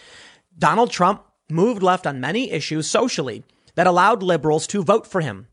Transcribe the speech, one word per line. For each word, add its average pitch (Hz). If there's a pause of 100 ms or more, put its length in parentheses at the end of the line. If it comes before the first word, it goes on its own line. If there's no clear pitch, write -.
(580)
Donald 214
Trump 180 (260)
moved 190
left 180
on 139
many 165
issues 156
socially 143 (300)
that 175
allowed 185
liberals 156
to 202
vote 202
for 185
him. 113